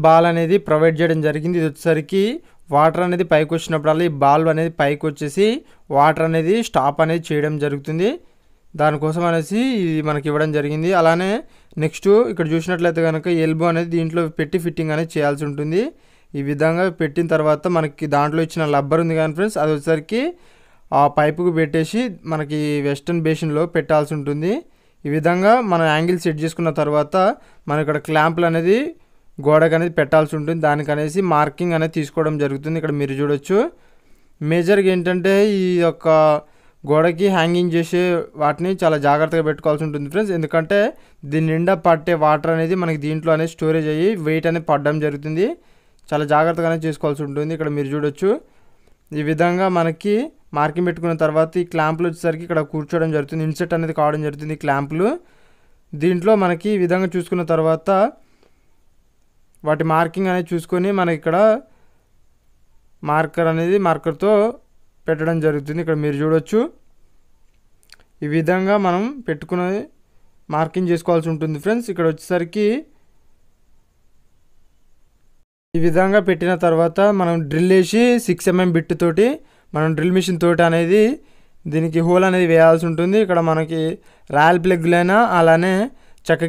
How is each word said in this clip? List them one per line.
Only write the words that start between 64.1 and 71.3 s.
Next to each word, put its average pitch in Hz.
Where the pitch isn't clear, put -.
పెట్టడం 160
జరుగుతుంది. 147
ఇక్కడ 160
మీరు 147
చూడొచ్చు. 160
ఈ 151
విధంగా 185
మనం 180
పెట్టుకుని 170
మార్కింగ్ 160
చేసుకోవాల్సి 165